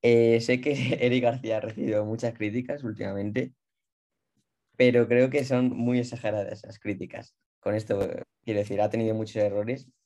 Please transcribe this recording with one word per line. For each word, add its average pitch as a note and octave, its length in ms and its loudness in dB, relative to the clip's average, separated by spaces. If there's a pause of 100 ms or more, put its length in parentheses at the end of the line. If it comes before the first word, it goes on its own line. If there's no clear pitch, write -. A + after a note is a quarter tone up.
Eh, A#2 380 6
sé B2+ 200 0
que D3 120 -2
<laughs> B2+ 320 -2
Eric B2 180 2
García A#2 360 0
ha - 20 -4
recibido G#2+ 440 -2
muchas A2+ 300 -4
críticas B2+ 500 -4
últimamente, G#2 680 -6 (1200)
pero A#2+ 320 6
creo B2 220 4
que C#3 140 0
son B2+ 320 2
muy B2 220 0
exageradas G#2+ 680 -4
esas G#2 140 -18
críticas. - 560 -10 (260)
Con G#2 140 -2
esto, G#2 280 -2
eh, - 200 -6 (200)
quiero G#2 180 -2
decir, G#2 200 -4
ha G#2 100 2
tenido A2+ 240 0
muchos A2 220 -6
errores, G#2+ 520 -2 (180)